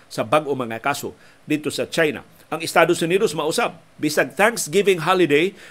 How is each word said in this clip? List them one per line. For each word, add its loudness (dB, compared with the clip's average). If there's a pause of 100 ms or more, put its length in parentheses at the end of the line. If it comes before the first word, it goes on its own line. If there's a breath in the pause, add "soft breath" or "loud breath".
(120)
sa -6
bag-ong -2
mga -10
kaso -4 (320 soft breath)
dito -2
sa -4
China. -2 (240 soft breath)
Ang -6
Estados 4
Unidos 0
mausab, -2 (160)
bisag -2
Thanksgiving 2
holiday 2 (160 loud breath)